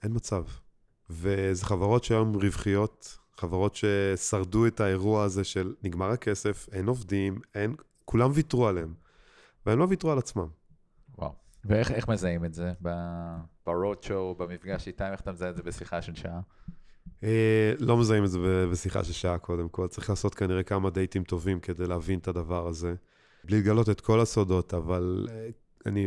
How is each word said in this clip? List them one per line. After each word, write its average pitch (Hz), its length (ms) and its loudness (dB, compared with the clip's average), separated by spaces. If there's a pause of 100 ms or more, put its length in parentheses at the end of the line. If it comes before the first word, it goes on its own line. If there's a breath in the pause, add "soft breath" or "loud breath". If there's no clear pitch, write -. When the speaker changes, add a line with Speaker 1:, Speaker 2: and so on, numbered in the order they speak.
Speaker 1:
"אין 110 120 -2
מצב." 98 300 -2 (680)
וזה 95 540 0
חברות 101 400 2
שהיום 110 320 2
רווחיות, 101 840 0 (200)
חברות 92 380 -2
ששרדו 98 920 2
את 113 140 0
האירוע 101 440 2
הזה 98 200 0
של 92 380 -4
נגמר 92 280 -2
הכסף, 107 640 -2
אין 95 160 -2
עובדים, 98 500 -2 (160)
אין, 107 200 -2 (300)
כולם 123 300 4
ויתרו 123 340 2
עליהם, 85 260 -2 (720 soft breath)
והם 110 120 4
לא 170 100 6
ויתרו 175 220 2
על 143 80 4
עצמם. 101 280 -2 (720)
Speaker 2:
וואו. - 160 -6 (300)
ואיך, 107 260 4
איך 117 180 -2
מזהים 90 360 0
את 82 100 -4
זה? 87 180 -4 (100)
ב-, 85 540 -6 (300)
ב-road 95 400 -2
show, 92 320 -2
במפגש 90 480 -6
איתם, 95 260 -6
איך 98 80 -8
אתה 98 120 -8
מזהה 90 180 -4
את 85 60 -8
זה 87 60 -6
בשיחה 85 400 -8
של 82 120 -10
שעה? 87 260 -8 (840 loud breath)
Speaker 1:
אה, 110 540 4
לא 120 180 4
מזהים 110 280 6
את 98 60 2
זה 90 80 0
ב-, 92 320 4
בשיחה 90 340 -2
של 85 80 -4
שעה, 87 260 -2
קודם 85 300 -4
כל. 92 200 -4
צריך - 220 -6
לעשות 98 240 0
כנראה 92 280 0
כמה 98 280 0
דייטים 95 340 0
טובים 90 360 -2
כדי 87 260 -4
להבין 87 320 -2
את 85 100 -8
הדבר 85 380 -2
הזה. 85 280 -4 (500 soft breath)
בלי 101 160 4
לגלות 107 280 4
את 104 120 2
כל 110 200 4
הסודות, 92 540 2
אבל, 90 560 -2
אה, 113 180 -12 (380)
אני, 101 200 2